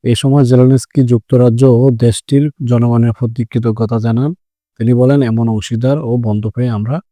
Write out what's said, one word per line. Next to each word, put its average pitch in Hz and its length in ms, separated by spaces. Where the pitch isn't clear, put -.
এ 120 120
সময় 139 300
জেলেনস্কি 127 600
যুক্তরাজ্য 120 640
ও 127 240
দেশটির 123 600
জনগণের 117 460
প্রতি 117 340
কৃতজ্ঞতা 113 520
জানান। 117 360
তিনি 117 160
বলেন, 131 280
"এমন 117 260
অংশীদার 117 500
ও 123 180
বন্ধু 107 340
পেয়ে 123 180
আমরা 113 320